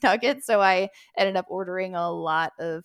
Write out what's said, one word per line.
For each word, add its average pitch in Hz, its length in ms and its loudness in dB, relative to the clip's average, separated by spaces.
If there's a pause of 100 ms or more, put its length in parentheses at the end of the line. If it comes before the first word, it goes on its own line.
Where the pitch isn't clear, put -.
nuggets, 254 420 2
so 214 140 2
I 190 300 4 (280)
ended 190 200 2
up 185 100 -2
ordering 185 480 -6
a 170 160 -2
lot 165 480 -2
of 165 260 -8